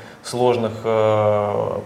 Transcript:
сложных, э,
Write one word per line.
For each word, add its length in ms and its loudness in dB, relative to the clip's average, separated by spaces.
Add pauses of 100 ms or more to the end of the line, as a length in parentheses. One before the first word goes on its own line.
(240)
сложных, 480 0 (120)
э, 1000 2